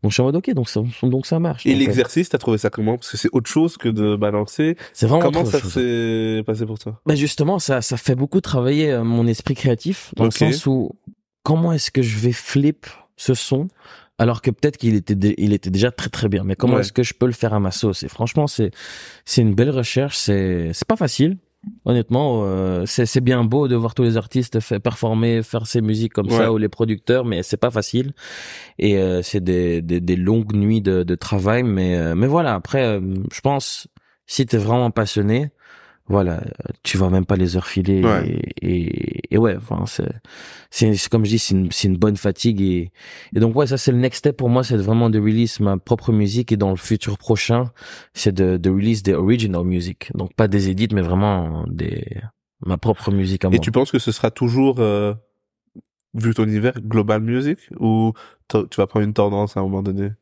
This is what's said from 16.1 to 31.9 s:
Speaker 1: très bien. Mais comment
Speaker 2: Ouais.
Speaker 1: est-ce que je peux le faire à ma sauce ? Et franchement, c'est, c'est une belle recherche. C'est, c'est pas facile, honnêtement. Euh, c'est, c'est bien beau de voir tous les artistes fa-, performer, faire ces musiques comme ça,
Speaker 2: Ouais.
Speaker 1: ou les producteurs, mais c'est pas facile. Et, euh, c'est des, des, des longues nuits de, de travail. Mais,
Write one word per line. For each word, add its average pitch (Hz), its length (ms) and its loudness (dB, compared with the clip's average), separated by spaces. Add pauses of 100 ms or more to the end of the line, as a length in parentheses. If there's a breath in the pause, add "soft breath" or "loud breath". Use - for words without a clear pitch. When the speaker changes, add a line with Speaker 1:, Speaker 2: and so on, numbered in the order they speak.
Speaker 1:
très - 180 -2
bien. 98 160 0
Mais 95 120 -2
comment 120 180 2
Speaker 2:
Ouais. 127 80 2
Speaker 1:
est-ce 123 100 -6
que 127 100 0
je - 120 -4
peux - 100 0
le 123 80 2
faire 110 220 -2
à 104 60 2
ma 95 100 0
sauce ? 98 320 -2
Et - 60 -8
franchement, 147 380 -2
c'est, 110 240 -2 (540 loud breath)
c'est - 160 0
une 107 140 4
belle 123 160 2
recherche. 131 480 -2
C'est, 92 560 0
c'est - 120 -8
pas 220 100 0
facile, 165 420 0 (480)
honnêtement. 120 580 2
Euh, 92 400 0
c'est, 117 220 0
c'est 127 160 0
bien 123 220 2
beau 135 220 2
de 123 100 2
voir 113 180 -2
tous 131 80 0
les 113 160 2
artistes 113 420 -2
fa-, 104 180 -4
performer, 113 640 0
faire 110 240 -6
ces 123 140 0
musiques 110 320 0
comme 101 160 -2
ça, 113 120 2
Speaker 2:
Ouais. 110 80 4
Speaker 1:
ou 113 100 2
les 107 100 0
producteurs, 113 560 0
mais 98 180 -2
c'est - 140 -4
pas 123 140 2
facile. 117 420 -2 (680 loud breath)
Et, 101 200 2
euh, 90 240 0
c'est 101 200 -4
des, 90 380 0
des, 85 200 -2
des 87 160 0
longues 104 380 0
nuits 104 280 2
de, 95 200 2
de 87 120 0
travail. 101 480 0
Mais, 95 340 0